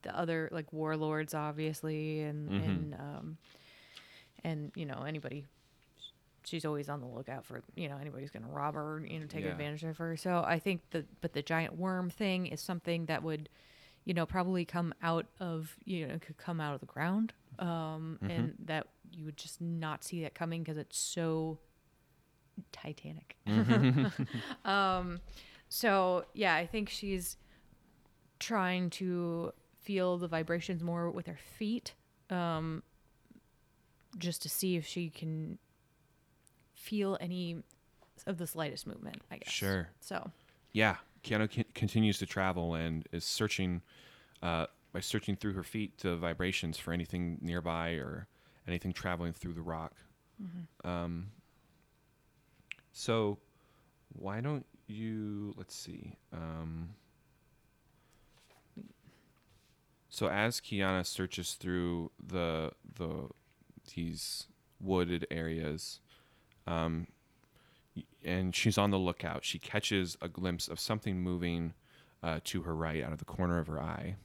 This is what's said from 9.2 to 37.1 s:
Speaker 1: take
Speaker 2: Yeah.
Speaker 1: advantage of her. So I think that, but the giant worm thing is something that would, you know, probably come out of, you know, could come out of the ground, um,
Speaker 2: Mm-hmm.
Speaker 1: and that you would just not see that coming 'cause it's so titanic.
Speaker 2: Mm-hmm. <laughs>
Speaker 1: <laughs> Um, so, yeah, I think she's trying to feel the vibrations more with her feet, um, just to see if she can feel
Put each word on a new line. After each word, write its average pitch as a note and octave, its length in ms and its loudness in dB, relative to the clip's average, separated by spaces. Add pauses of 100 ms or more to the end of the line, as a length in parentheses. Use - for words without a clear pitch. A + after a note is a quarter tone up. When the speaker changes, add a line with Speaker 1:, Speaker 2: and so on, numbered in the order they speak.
Speaker 1:
take G3 180 -6
Speaker 2:
Yeah. F#3 60 0
Speaker 1:
advantage D3+ 340 -4
of D#3+ 140 -4
her. E3 180 -2
So F3 300 2
I E3 140 4
think F3+ 220 0 (100)
that, D#3 160 -2 (140)
but E3+ 120 -2
the D3 80 0
giant E3 340 2
worm F3+ 360 0
thing F#3 340 2
is - 160 -4
something E3+ 460 0
that D#3 160 0
would, D#3 260 -2 (540)
you F#3 100 0
know, E3 140 4
probably F#3 360 2
come E3+ 380 0
out E3 240 2 (140)
of, E3 360 -4 (100)
you E3+ 220 -2
know, D#3+ 120 -4
could - 180 -12
come E3+ 240 -2
out D3 140 -2
of C3+ 60 -6
the - 40 -10
ground, F#3+ 480 2 (240)
um, D#3+ 640 -2
Speaker 2:
Mm-hmm. G2 80 0
Speaker 1:
and D3 240 0 (120)
that D#3 200 -2 (260)
you E3 140 -10
would D3+ 120 -8
just - 220 -12
not E3 440 -2
see E3+ 180 -4
that D3+ 140 -6
coming E3 280 -2
'cause D3+ 140 -4
it's - 220 -6
so D#3+ 580 0 (1120)
titanic. - 680 -12 (100)
Speaker 2:
Mm-hmm. C#3 840 8
<laughs> - 200 -4 (140)
Speaker 1:
<laughs> - 60 0
Um, F#3 500 4 (480)
so, F#3 580 6 (100)
yeah, F#3+ 180 6
I E3 140 4
think G#3 220 -2
she's F#3+ 480 -2 (1000)
trying F3+ 540 2
to F3 600 0 (300)
feel F3+ 360 4
the F3 100 0
vibrations E3 540 2
more E3+ 300 2
with - 160 -4
her D3+ 100 -6 (220)
feet, A3 340 -2 (380)
um, E3 500 0 (1400)
just E3+ 240 -2
to D3 80 -6
see F#3 280 2
if D#3 100 0
she E3+ 240 -4
can D#3+ 480 -4 (1120)
feel G3 480 0